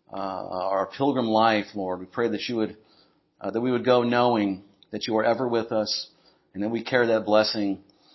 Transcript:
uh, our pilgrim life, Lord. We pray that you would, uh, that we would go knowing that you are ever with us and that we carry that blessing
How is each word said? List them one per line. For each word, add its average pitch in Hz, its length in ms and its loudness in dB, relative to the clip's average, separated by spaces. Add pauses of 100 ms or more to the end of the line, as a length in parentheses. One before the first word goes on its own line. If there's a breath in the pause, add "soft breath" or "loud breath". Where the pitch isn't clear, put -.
(120)
uh, 98 40 -12
our 95 720 -4
pilgrim 131 400 0
life, 110 480 4
Lord. 92 240 -6
We 92 80 -14
pray 117 220 -2
that 104 200 -6
you 123 80 -4
would, 107 200 -2 (640 soft breath)
uh, 101 100 -6
that 110 100 -2
we 123 120 0
would 117 120 0
go 123 200 4
knowing 117 580 2 (300)
that 110 160 -8
you 110 80 0
are 110 80 2
ever 120 240 0
with 117 240 -2
us - 380 -4 (440 soft breath)
and 98 80 -6
that 107 60 -2
we 113 160 -4
carry 120 240 2
that 110 180 2
blessing 104 540 2 (340 soft breath)